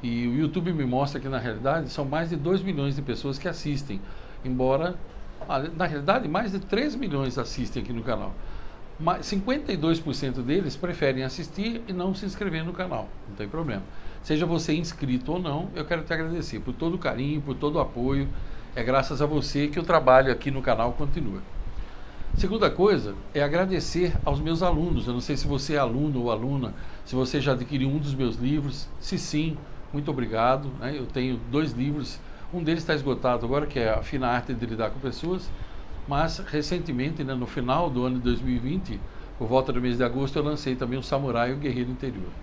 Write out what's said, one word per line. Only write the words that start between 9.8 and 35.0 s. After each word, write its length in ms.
por 120
cento 300
deles 320
preferem 480
assistir 640
e 60
não 240
se 100
inscrever 380
no 80
canal. 360
Não 80
tem 100
problema. 380
Seja 200
você 300
inscrito 600
ou 40
não, 340
eu 120
quero 180
te 100
agradecer 460
por 160
todo 200
o 40
carinho, 420
por 140
todo 220
o 40
apoio. 480
É 80
graças 400
a 40
você 420
que 100
o 60
trabalho 480
aqui 180
no 120
canal 320
continua. 460
Segunda 320
coisa 460
é 80
agradecer 840
aos 160
meus 240
alunos. 420
Eu 60
não 80
sei 160
se 100
você 280
é 40
aluno 440
ou 100
aluna, 420
se 100
você 260
já 120
adquiriu 360
um 100
dos 180
meus 180
livros. 540
Se 180
sim, 400
muito 180
obrigado, 600
né? 160
Eu 80
tenho 340
dois 220
livros. 460
Um 120
deles 200
tá 120
esgotado 500
agora, 220
que 120
é 120
A 120
Fina 240
Arte 280
de 100
Lidar 240
com 100
Pessoas. 520